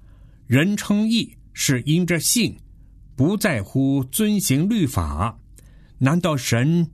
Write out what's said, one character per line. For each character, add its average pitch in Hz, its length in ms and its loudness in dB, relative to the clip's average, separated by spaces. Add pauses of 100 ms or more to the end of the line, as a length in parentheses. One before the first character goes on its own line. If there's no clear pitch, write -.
(460)
人 180 300 2
称 208 320 0
义 - 280 -2 (160)
是 127 300 -2
因 160 220 2
着 170 140 0
信， 165 380 0 (580)
不 165 220 2
在 160 260 0
乎 135 420 0
遵 208 360 0
行 151 280 0
律 208 180 2
法。 87 520 -4 (600)
难 139 200 2
道 170 160 -2
神 147 600 0